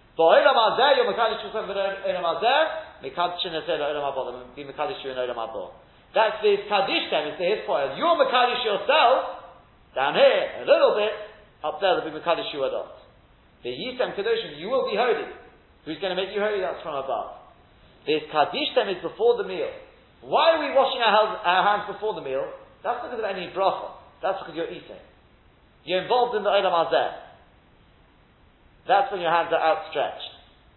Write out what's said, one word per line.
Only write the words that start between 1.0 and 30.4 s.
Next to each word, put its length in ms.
Mekadosh 400
yourself 240
in 80
Olam 480
Hazeh, 800
Mekadosh 400
Esai 320
Olam 240
Haba, 200
they'll 240
be 80
Mekadosh 400
you 80
in 40
Olam 200
Haba. 320
That's 280
the 240
Kaddish 480
then, 160
it's 80
the 80
his 200
point. 320
You're 200
Mekadosh 480
yourself, 800
down 240
here, 480
a 0
little 320
bit, 160
up 160
there, 220
they'll 80
be 80
Mekadosh 360
you 120
a 80
lot. 240
The 80
Yisem 480
Kadoshim, 400
you 120
will 200
be 80
holy. 320
Who's 160
gonna 160
make 160
you 80
holy? 200
That's 200
from 160
above. 400
This 280
Kaddish 400
then 160
is 160
before 320
the 80
meal. 240
Why 360
are 40
we 120
washing 280
our 120
hands, 320
our 200
hands 280
before 240
the 80
meal? 200
That's 240
because 160
of 40
any 280
bracha. 400
That's 200
because 160
you're 160
eating. 240
You're 160
involved 320
in 80
the 80
Olam 240
Hazeh. 380
That's 240
when 100
your 80
hands 240
are 80
outstretched. 720